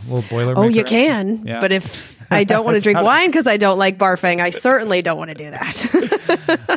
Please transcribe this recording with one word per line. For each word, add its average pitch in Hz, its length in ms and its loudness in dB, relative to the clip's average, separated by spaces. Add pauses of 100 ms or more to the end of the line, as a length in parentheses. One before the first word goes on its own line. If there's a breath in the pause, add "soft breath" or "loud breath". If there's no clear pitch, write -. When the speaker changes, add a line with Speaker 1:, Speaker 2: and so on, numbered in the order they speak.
Speaker 1:
a 127 60 -8
little 110 140 -4
Boilermaker 120 300 -2
Speaker 2:
Oh, 214 100 4
you 220 140 2
Speaker 1:
action. 226 160 0
Speaker 2:
can. 220 480 0
Speaker 1:
Yeah. - 140 -6
Speaker 2:
But 190 120 2
if - 580 -6
I 202 140 2
don't 220 200 0
Speaker 1:
<laughs> - 20 -2
Speaker 2:
wanna 233 100 2
Speaker 1:
That's 202 80 0
Speaker 2:
drink 208 140 2
Speaker 1:
how 196 60 2
Speaker 2:
wine 302 280 4
'cause 277 140 2
I 214 100 2
don't 196 220 2
like 190 200 2
barfing, 180 420 2
I 175 100 0
certainly 214 520 0
don't 165 160 -2
wanna 160 160 -12
do 147 160 -14
that. - 1300 -2